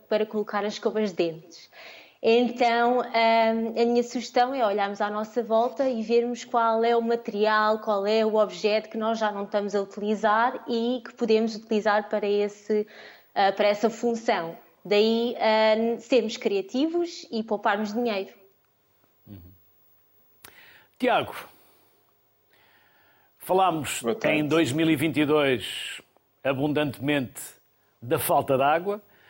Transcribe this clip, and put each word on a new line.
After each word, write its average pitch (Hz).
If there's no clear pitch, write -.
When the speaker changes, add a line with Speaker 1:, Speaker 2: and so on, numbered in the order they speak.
Speaker 1:
para 214
colocar 208
as 208
escovas 214
de 170
dentes." -
Então, 240
hum, -
a 240
minha 240
sugestão 247
é 254
olharmos 202
à 208
nossa 220
volta 240
e 226
vermos 233
qual 226
é 233
o 233
material, 220
qual 202
é 220
o 214
objeto 214
que -
nós 220
já 214
não 202
estamos 202
a 196
utilizar 214
e 240
que -
podemos 220
utilizar 214
para 208
esse, 208
ah, 196
para 208
essa 214
função. 226
Daí, 226
hum, 226
sermos 220
criativos 302
e 220
pouparmos 208
dinheiro. 214
Speaker 2:
Uhum. 101
Tiago, 208
falámos 175
Speaker 3:
Boa 226
tarde. 151
Speaker 2:
em 151
dois 151
mil 160
e 156
vinte 143
e 151
dois 139
abundantemente 139
da 135
falta 139
de 127
água, 180